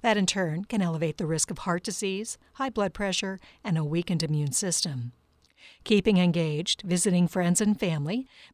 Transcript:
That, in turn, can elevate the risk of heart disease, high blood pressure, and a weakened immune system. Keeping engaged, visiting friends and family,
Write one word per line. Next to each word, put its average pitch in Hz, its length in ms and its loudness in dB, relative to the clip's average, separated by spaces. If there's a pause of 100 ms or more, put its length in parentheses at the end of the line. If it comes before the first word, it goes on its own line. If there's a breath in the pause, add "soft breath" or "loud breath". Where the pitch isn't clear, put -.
That, 214 160 2
in 190 80 2
turn, 175 400 -2
can 214 160 -2
elevate 165 340 -2
the 190 80 -4
risk 156 260 -2
of 175 100 -8
heart 180 220 -2
disease, 196 540 -6 (180 soft breath)
high 269 140 -4
blood 202 240 -2
pressure, 190 480 -4 (240 loud breath)
and 170 140 0
a 156 60 0
weakened 165 380 -2
immune 147 300 -2
system. 135 600 -4 (720 loud breath)
Keeping 208 340 4
engaged, 165 640 2
visiting 180 460 2
friends 180 340 2
and 208 180 2
family, 170 480 -2 (260 loud breath)